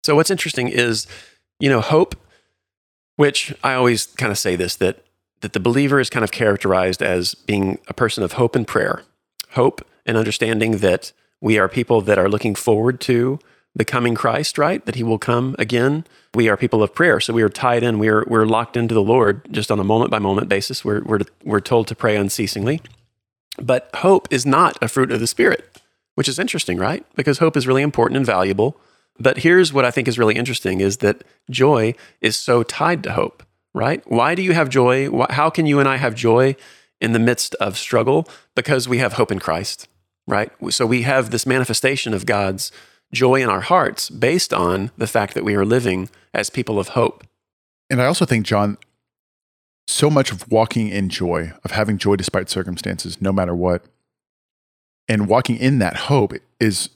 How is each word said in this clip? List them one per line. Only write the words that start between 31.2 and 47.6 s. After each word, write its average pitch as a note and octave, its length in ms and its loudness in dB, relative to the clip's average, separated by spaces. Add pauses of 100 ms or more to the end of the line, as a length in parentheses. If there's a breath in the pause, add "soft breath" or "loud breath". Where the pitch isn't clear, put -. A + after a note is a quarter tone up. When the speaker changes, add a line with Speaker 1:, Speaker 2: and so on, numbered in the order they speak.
Speaker 1:
joy B2 440 2 (280 loud breath)
is G#2+ 160 0
so A#2+ 240 2
tied D#3+ 400 -2
to - 100 -8
hope, - 300 -4 (320)
right? C3 360 -2
Why B2 240 2
do F#3 60 -4
you F#3 140 0
have D#3 160 0
joy? C3 400 2
Wh-, B2 200 0
how D3 200 0
can D#3+ 160 0
you C#3+ 140 4
and C3+ 80 4
I C3+ 80 0
have B2 180 -2
joy B2 420 2 (420 loud breath)
in A2+ 140 -2
the A#2 60 2
midst A#2 380 0
of F#2+ 200 -4
struggle? C3 500 0 (280 loud breath)
Because B2+ 340 0
we B2 100 2
have B2 160 0
hope A2+ 160 0
in G2 80 -4
Christ, - 480 -6 (420)
right? G#2 220 -2 (200)
So - 160 0
we A#2+ 160 0
have C3 280 0
this A#2+ 160 -4
manifestation C3 680 -2
of F#2 140 -4
God's G2 460 -2 (400 loud breath)
joy C3 280 2
in B2+ 80 0
our F#2+ 120 0
hearts - 500 0
based C3 420 0
on F#2 460 0
the A2+ 80 -2
fact G#2 280 -2
that A#2+ 100 -4
we G#2 100 0
are G2 100 2
living G#2 460 0 (240 soft breath)
as - 160 -4
people A2+ 300 -4
of F#2+ 80 -6
hope. - 340 -2 (680)